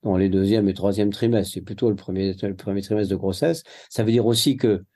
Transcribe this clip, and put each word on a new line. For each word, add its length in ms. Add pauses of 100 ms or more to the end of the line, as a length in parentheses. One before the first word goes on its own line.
dans 140
les 120
deuxième 400
et 60
troisième 360
trimestres. 440
C'est 80
plutôt 260
le 80
premier, 460
le 120
premier 280
trimestre 280
de 60
grossesse. 460 (260)
Ça 160
veut 80
dire 140
aussi 300
que 280 (120)